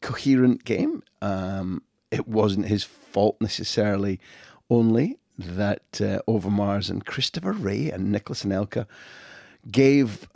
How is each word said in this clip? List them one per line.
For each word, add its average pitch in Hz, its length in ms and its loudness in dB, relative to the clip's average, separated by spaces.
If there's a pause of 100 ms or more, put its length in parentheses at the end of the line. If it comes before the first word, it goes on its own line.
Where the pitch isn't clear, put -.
coherent 127 640 2
game. 285 380 -2 (180)
Um, 95 640 -4 (260)
it - 180 -6
wasn't 107 400 2
his 104 160 0
fault - 560 -2
necessarily 101 800 -2 (500)
only 120 480 4 (200)
that, 98 640 -4
uh, 101 280 -2
Overmars 101 640 0
and 92 160 -6
Christopher 175 480 -4
Wreh 135 380 -2
and 95 200 -2
Nicolas - 320 -4
Anelka 98 420 -2 (840)
gave, 135 640 4